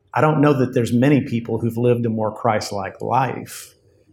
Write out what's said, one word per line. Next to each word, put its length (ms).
I 80
don't 180
know 140
that 200
there's 200
many 280
people 380
who've 180
lived 280
a 40
more 240
Christ-like 680
life, 760